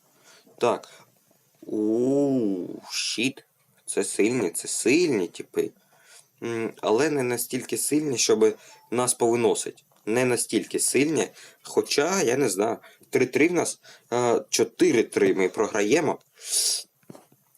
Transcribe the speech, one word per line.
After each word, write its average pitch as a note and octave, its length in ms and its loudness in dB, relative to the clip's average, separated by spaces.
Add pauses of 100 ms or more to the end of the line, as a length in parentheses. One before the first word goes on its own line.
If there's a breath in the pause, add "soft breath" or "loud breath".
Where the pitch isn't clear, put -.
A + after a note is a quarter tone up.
(580 soft breath)
Так. - 320 -2 (720)
У, A#2 1080 0 (240)
щіт. - 540 -6 (400)
Це - 180 -2
сильні, G#2+ 460 0
це - 180 -10
сильні C3 600 0
типи. - 440 -6 (720 soft breath)
М, A2+ 380 -6
але A#2+ 280 2
не C#3+ 140 0
настільки B2 540 -6
сильні, D3 400 -2
щоб G#2+ 400 2 (340 loud breath)
нас B2 220 0
повиносить. A#2 720 0 (200)
Не B2 200 0
настільки A2 540 -2
сильні. C3+ 500 0 (340 loud breath)
Хоча, E3 580 0
я B2+ 160 2
не C3+ 120 2
знаю, G2+ 280 -2 (320 loud breath)
три B2+ 160 2
три C#3 220 2
в F3 60 -2
нас, - 260 -2 (340 loud breath)
е, A#2+ 360 2
чотири C#3 540 2
три G2 300 2
ми F#2 160 2
програємо. A2 720 0 (1400 loud breath)